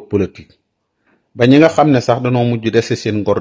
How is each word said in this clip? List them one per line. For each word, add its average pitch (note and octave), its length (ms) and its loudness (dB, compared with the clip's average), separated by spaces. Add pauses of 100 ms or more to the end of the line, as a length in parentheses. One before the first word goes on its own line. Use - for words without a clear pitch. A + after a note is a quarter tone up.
(100)
politique. G2 480 -8 (800)
Ba A#2+ 100 2
ñi C3+ 120 6
nga D#3+ 100 6
xam D3+ 240 2
ne B2+ 80 0
sax A#2+ 220 -2
danoo B2 220 -2
mujj A#2 280 -4
dese A2+ 240 -2
seen G#2+ 240 -6
ngor G2+ 200 -2